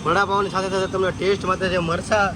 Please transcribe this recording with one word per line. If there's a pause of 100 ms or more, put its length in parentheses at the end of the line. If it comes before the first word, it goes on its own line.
વડાપાવની
સાથે
સાથે
તમને
ટેસ્ટ
માટે
જે
મરચાં